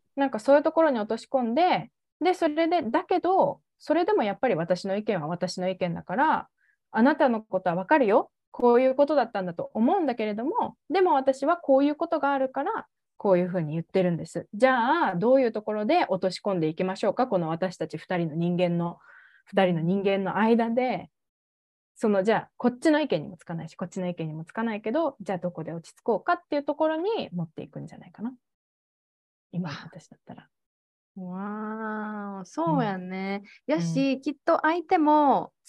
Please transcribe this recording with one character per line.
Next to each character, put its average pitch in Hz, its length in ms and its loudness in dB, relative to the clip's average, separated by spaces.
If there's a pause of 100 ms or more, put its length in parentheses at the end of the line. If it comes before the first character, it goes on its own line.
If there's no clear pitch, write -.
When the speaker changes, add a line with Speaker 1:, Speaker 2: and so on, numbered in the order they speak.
(140)
Speaker 1:
な 277 120 0
ん 269 40 -4
か 226 80 -4
そ 269 140 2
う 285 40 10
い 302 40 4
う - 20 2
と 311 100 0
こ 320 100 2
ろ 311 80 4
に 240 100 0
落 208 80 -4
と 220 80 -2
し - 120 -14
込 262 140 0
ん 233 120 -2
で、 277 360 2 (300)
で、 349 140 2
そ 349 140 0
れ 320 200 0
で、 339 140 2
だ 254 200 0
け 359 160 0
ど、 339 420 2 (180)
そ - 160 -4
れ 339 100 2
で 427 80 0
も 403 100 2
や 202 120 0
っ - 40 -12
ぱ 262 100 0
り 254 60 2
私 170 300 0
の 196 120 -2
意 214 60 -4
見 214 180 -2
は 147 60 -6
私 175 320 -4
の 180 100 -2
意 185 80 -4
見 175 180 -4
だ 170 80 -8
か 180 120 -8
ら、 269 340 0 (440)
あ 226 100 2
な 311 140 4
た 302 120 4
の 220 140 -2
こ 185 180 -4
と 185 100 -2
は 165 60 0
わ 185 100 -4
か 311 120 4
る 262 80 4
よ。 226 240 4 (220)
こ 240 220 4
う 247 60 6
い 262 60 4
う 262 80 2
こ 285 100 4
と 302 120 2
だ 254 80 4
っ 254 60 -6
た 196 120 -4
ん 185 40 -6
だ 175 60 -6
と - 220 -10
思 254 240 2
う - 20 0
ん 320 60 0
だ 247 80 -2
け 226 100 -4
れ 214 100 -4
ど 226 120 -6
も、 427 300 -4 (120)
で 370 140 2
も 359 100 4
私 269 320 0
は 339 140 2
こ 285 200 4
う 277 60 4
い 285 60 2
う 294 40 -2
こ 330 140 -4
と 320 120 -2
が 285 120 0
あ 277 60 0
る 262 100 0
か 269 160 -6
ら、 415 220 -6 (320)
こ 202 140 2
う 180 60 6
い 175 40 2
う 180 60 -2
ふ 180 80 -6
う 175 60 -2
に 151 120 -4
言 165 80 -4
っ - 20 -20
て - 180 0
る 180 100 2
ん 165 40 0
で 156 80 -8
す。 - 300 -10
じ 220 120 4
ゃ 262 420 2
あ、 185 60 -2
ど 220 200 4
う 269 80 6
い 247 40 2
う 226 60 -2
と 220 80 -6
こ 214 140 -6
ろ 214 100 -4
で 320 240 2
落 185 140 -2
と 185 80 0
し - 120 -8
込 202 120 -2
ん 175 60 0
で 156 80 2
い 156 60 -4
き 180 80 -4
ま 190 140 -2
し 226 100 -2
ょ 196 40 4
う - 40 0
か、 254 120 0
こ 208 100 0
の 165 140 -2
私 180 260 -4
た 160 100 -6
ち - 120 -10
二 - 180 -6
人 170 140 -2
の 143 40 -8
人 170 220 0
間 175 220 0
の、 175 200 -4 (460)
二 196 220 2
人 180 80 2
の 156 80 -2
人 190 200 0
間 196 220 0
の 185 140 -4
間 226 320 2
で、 247 400 -4 (880)
そ 226 120 -2
の、 202 140 2
じ 220 100 2
ゃ 202 40 4
あ、 - 200 -6
こ - 120 -2
っ 247 100 -8
ち 330 120 2
の 294 80 4
意 302 100 -2
見 160 160 -2
に 139 40 -14
も 180 80 -16
つ - 80 -20
か - 80 -10
な 165 120 -6
い 165 40 -14
し、 - 80 -20
こ - 80 -10
っ 170 60 -8
ち 190 100 -8
の 180 80 -4
意 175 60 -6
見 165 140 -8
に 156 40 -8
も 160 140 -12
つ - 60 -20
か 226 100 -6
な 226 120 -4
い 208 60 -8
け 220 100 -6
ど、 311 300 -2
じ 202 100 -8
ゃ 196 40 -4
あ 180 40 -4
ど 175 120 -6
こ 165 120 -10
で 160 120 -10
落 165 180 -14
ち - 20 -20
着 - 60 -20
こ 220 160 0
う 180 80 -10
か 349 100 0
っ 349 140 -2
て 302 80 -4
い 285 40 -2
う 285 40 -6
と 294 120 -4
こ 311 120 0
ろ 320 80 -2
に 381 380 -4
持 175 100 -6
っ - 20 -6
て - 160 -16
い - 60 -14
く - 140 -16
ん 147 40 -14
じ - 80 -20
ゃ - 40 -20
な - 80 -20
い 180 40 -20
か - 120 -16
な。 247 100 -8 (1200)
今 175 180 -6
の 139 140 -10
私 - 240 -20
だ - 80 -20
っ - 80 -20
た - 100 -18
ら。 - 140 -20 (680)
Speaker 2:
わ 208 1200 -8
ー、 185 60 -14
そ 320 320 0
う 247 60 2
や 196 120 -4
ん 180 140 -10
ね。 196 320 -6 (260)
Speaker 1:
う 269 40 0
ん。 - 20 2
Speaker 2:
や 320 80 0
し、 269 320 0
Speaker 1:
う - 20 -2
ん。 269 60 -12
Speaker 2:
き 311 80 -4
っ 285 120 -6
と 330 200 2
相 330 220 2
手 370 120 2
も 294 560 4 (160)